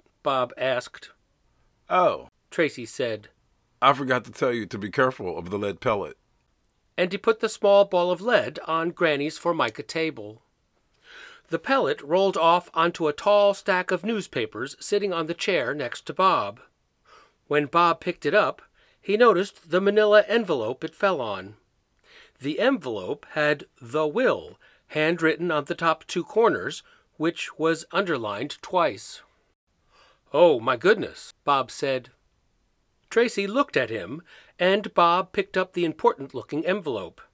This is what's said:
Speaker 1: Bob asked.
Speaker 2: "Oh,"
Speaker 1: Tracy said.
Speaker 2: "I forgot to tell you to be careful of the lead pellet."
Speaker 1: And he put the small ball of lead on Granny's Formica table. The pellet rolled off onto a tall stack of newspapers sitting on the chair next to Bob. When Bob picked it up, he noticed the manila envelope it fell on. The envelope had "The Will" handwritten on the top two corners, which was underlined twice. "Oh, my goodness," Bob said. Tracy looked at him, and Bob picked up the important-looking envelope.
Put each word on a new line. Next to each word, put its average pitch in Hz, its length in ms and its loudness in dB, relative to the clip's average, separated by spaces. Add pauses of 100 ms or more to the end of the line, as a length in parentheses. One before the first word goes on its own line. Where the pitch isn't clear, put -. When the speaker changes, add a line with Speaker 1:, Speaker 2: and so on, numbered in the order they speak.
(240)
Speaker 1:
Bob 131 320 0
asked. - 560 -4 (760)
Speaker 2:
"Oh," 156 420 0 (200)
Speaker 1:
Tracy 143 340 -4
said. 110 440 -6 (520)
Speaker 2:
"I 131 120 6
forgot 131 320 -2
to 117 80 -18
tell 131 200 -2
you 110 140 -4
to 113 100 -10
be 101 140 -8
careful 104 480 -2
of 87 120 -10
the 101 60 -4
lead 101 240 -4
pellet." 98 380 -2 (800)
Speaker 1:
And 175 160 -2
he 202 40 -4
put 226 220 0
the - 100 -4
small 202 360 4
ball 180 260 0
of 175 100 -2
lead 185 460 0
on 165 240 -2
Granny's 156 480 0
Formica 147 460 -2
table. 120 580 -8 (1040)
The 165 140 -6
pellet 208 420 0
rolled 185 340 0
off 170 380 4
onto 170 320 0
a 147 60 2
tall 202 420 4
stack 185 380 -2
of 175 120 -2
newspapers 135 760 -6
sitting 202 320 -2
on 165 160 -4
the 170 40 -4 (140)
chair 143 280 0
next 131 320 -8
to - 60 -8
Bob. 127 480 0 (840)
When 147 200 0
Bob 170 340 2
picked - 260 -6
it 147 80 2
up, 175 280 2 (380)
he 202 160 0
noticed 202 540 2
the 180 100 2
manila 208 420 6
envelope 175 600 -2
it 156 140 -10
fell 190 240 0
on. 104 360 -8 (800)
The 143 200 -6
envelope 147 760 -2
had 147 340 -2 (160)
"The 143 240 -2
Will" 151 520 -2 (280)
handwritten 165 640 0
on 147 140 -2
the 170 100 -6
top 160 320 -2
two - 180 -6
corners, 156 580 0 (360)
which - 400 -4
was 160 340 0
underlined 139 720 -4
twice. 151 580 -2 (1120)
"Oh, 151 260 6
my 123 200 0
goodness," - 560 -2 (100)
Bob 135 260 0
said. 131 400 -6 (1000)
Tracy 226 360 2
looked 240 300 -2
at 123 140 0
him, 113 320 -8 (360)
and 196 360 0
Bob 170 380 2
picked 196 260 -4
up 185 160 -4
the 170 100 -2
important-looking 143 800 -2
envelope. 156 560 -4 (140)